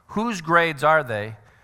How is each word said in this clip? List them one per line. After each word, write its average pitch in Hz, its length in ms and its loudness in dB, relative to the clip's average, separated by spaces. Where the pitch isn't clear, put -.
whose 214 340 -6
grades 160 420 2
are 156 200 4
they? 110 320 -6